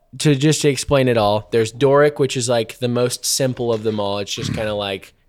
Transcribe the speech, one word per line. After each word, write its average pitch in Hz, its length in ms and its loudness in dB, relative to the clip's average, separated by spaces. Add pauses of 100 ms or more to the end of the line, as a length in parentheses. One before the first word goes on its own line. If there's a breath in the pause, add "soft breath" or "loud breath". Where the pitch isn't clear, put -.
(200)
to 151 140 4
just 143 300 2
to 147 60 4
explain 131 380 2
it 120 100 2
all, 104 340 2
there's 113 200 2
Doric, 143 460 4
which 135 200 0
is, 120 120 -4
like, 117 300 -2
the 123 80 -4
most 123 380 -2
simple 123 460 -2
of 110 120 -2
them 107 160 -2
all. 101 200 -2
It's 98 140 -8
just 107 220 -6
kinda 107 180 -4
like 98 400 -6 (160)